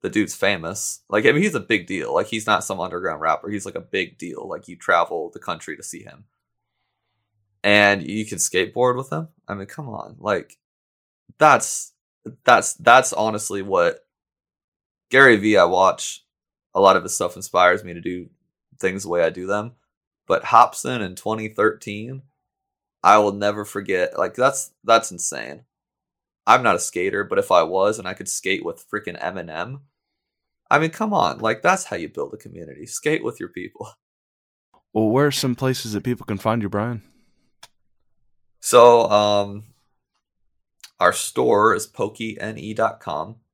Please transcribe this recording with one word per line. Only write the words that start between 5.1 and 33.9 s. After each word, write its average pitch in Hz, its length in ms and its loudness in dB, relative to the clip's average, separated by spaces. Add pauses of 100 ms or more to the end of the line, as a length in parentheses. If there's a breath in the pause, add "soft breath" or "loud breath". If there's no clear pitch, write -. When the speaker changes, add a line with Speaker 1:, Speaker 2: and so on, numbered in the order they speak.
Speaker 1:
the - 60 -18
country 80 360 -10
to - 80 -20
see - 200 -16
him. - 220 -20 (1400)
And 101 440 4
you 107 180 -6
can 104 120 -12
skateboard 117 580 0
with 131 160 -8
him? 160 180 -6 (180)
I 101 80 -8
mean, 98 100 -12
come 135 240 -16
on. - 300 -14
Like, - 380 -6 (840)
that's, - 540 2 (500)
that's, - 320 4
that's 127 360 4
honestly 104 500 -4
what 92 440 0 (1040)
Gary 127 280 8
Vee, 104 200 2
I 87 80 8
watch. 92 580 0 (520)
A 92 40 -2
lot 98 160 6
of 85 80 0
his 87 120 -8
stuff 90 200 -4
inspires 90 480 0
me 87 100 -12
to 85 80 -14
do 90 280 -10 (500)
things 95 240 -4
the 92 60 -12
way 87 140 0
I 80 80 0
do 90 160 -12
them. 104 240 -4 (560)
But - 160 0
Hopsin 117 580 2
in 92 140 -8
twenty 107 320 -8
thirteen, 110 720 -6 (840)
I 101 140 8
will 104 140 4
never 104 340 -4
forget. 95 520 -4
Like, 95 180 -2
that's, 131 360 0 (120)
that's 113 280 4
insane. 71 520 -10 (840)
I'm 123 180 6
not 101 120 4
a 85 40 -2
skater, 98 440 -4
but 98 160 0
if - 120 -2
I 87 120 6
was 95 360 0
and 92 80 -10
I 95 60 -8
could 95 160 -14
skate - 340 -4
with - 260 -10
freaking 95 320 -8
Eminem, 90 600 -10 (880)
I 147 100 4
mean, 160 120 -2
come 214 220 -4
on. 87 260 0
Like, 113 220 -2
that's 185 240 0
how - 120 -8
you 78 100 -8
build - 260 -10
a - 40 -18
community. 76 480 -18
Skate - 380 -4
with 123 160 -8
your 90 100 -10
people. - 440 -16 (1000)